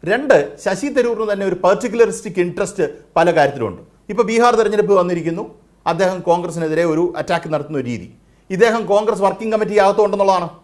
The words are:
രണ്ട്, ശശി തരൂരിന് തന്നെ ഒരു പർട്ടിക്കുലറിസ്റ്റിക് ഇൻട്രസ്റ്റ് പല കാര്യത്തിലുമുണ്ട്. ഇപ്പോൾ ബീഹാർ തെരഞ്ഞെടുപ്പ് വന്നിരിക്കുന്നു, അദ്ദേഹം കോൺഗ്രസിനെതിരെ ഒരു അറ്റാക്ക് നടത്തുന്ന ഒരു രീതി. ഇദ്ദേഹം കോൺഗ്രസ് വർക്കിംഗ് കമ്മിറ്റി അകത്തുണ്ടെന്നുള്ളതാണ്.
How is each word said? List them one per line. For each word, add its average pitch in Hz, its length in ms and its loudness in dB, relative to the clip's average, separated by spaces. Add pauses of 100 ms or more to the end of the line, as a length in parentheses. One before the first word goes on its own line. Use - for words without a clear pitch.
രണ്ട്, 202 600 2
ശശി 196 220 -2
തരൂരിന് 233 460 -2
തന്നെ 196 140 -2
ഒരു 185 80 0
പർട്ടിക്കുലറിസ്റ്റിക് 202 840 0
ഇൻട്രസ്റ്റ് 175 440 -2 (320)
പല 175 200 4
കാര്യത്തിലുമുണ്ട്. 139 460 0 (260)
ഇപ്പോൾ 208 140 -2
ബീഹാർ 233 320 4
തെരഞ്ഞെടുപ്പ് 208 380 2
വന്നിരിക്കുന്നു, 175 640 -2 (320)
അദ്ദേഹം 180 340 0
കോൺഗ്രസിനെതിരെ 170 640 -2
ഒരു 170 320 0
അറ്റാക്ക് 160 360 -4
നടത്തുന്ന 147 260 -4
ഒരു 127 80 -4
രീതി. 107 280 -10 (360)
ഇദ്ദേഹം 220 360 2
കോൺഗ്രസ് 202 360 0
വർക്കിംഗ് 202 300 -2
കമ്മിറ്റി 208 240 0
അകത്തുണ്ടെന്നുള്ളതാണ്. 196 720 2 (160)